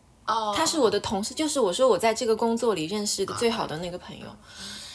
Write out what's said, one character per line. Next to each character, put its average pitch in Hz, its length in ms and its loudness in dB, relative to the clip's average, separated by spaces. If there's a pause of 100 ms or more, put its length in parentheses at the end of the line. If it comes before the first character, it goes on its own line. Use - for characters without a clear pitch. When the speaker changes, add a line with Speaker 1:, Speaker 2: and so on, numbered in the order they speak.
(260)
Speaker 1:
哦。 214 300 0
Speaker 2:
他 320 100 2
是 320 140 0
我 233 100 6
的 196 100 2
同 196 240 -2
事， - 100 -6
就 311 140 0
是 285 120 -2
我 202 120 4
说 240 160 4
我 208 100 6
在 220 160 2
这 233 120 -4
个 220 100 4
工 233 200 2
作 226 180 2
里 160 120 -2
认 208 200 -4
识 196 200 -2
的 180 100 -4
最 233 160 2
好 202 160 -2
的 151 120 -6
那 175 120 -8
个 180 60 -8
朋 - 200 -16
友。 - 80 -14 (680)